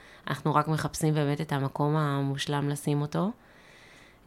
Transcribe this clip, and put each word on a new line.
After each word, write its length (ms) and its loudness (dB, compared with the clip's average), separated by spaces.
אנחנו 280 0
רק 120 4
מחפשים 460 0
באמת 280 0
את 100 -4
המקום 440 0
המושלם 720 0
לשים 320 0
אותו. 300 0